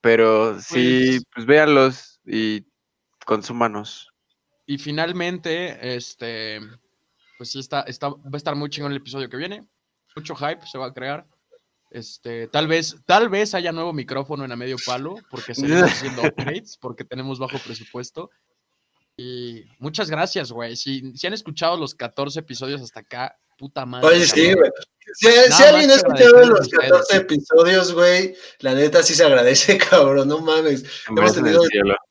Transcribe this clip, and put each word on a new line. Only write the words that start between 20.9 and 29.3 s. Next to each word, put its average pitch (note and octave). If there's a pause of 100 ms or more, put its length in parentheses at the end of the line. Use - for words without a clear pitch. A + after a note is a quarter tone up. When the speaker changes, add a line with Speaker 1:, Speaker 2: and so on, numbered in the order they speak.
Speaker 2:
si F3
han G3
escuchado E3+
los D3
catorce C#3
episodios C3+
hasta A2
acá, B2 (200)
puta C3+
madre, B2
Speaker 3:
Oye, F3
sí, D#3+
Speaker 2:
cabrón. F3+
Speaker 3:
güey. - (440)
Si, G#3+
Speaker 2:
Nada A#3+
Speaker 3:
si A#3+
alguien D4
ha -
Speaker 2:
más C4+
que C4
Speaker 3:
escuchado C4
Speaker 2:
agradecerles A#3+
Speaker 3:
los G#3
Speaker 2:
a -
ustedes. C#3+
Speaker 3:
catorce F3+
episodios, E3+
güey, F3+ (240)
la C3
neta D3
sí D#3+
se E3
agradece, C3+